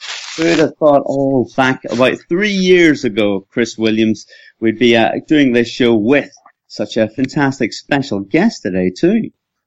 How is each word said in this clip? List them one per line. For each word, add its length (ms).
Who 80
would 160
have 160
thought, 300
oh, 500
back 340
about 280
three 240
years 520
ago, 460
Chris 260
Williams, 500
we'd 180
be, 180
uh, 140
doing 260
this 160
show 260
with 360
such 280
a 120
fantastic 640
special 480
guest 420
today, 340
too. 340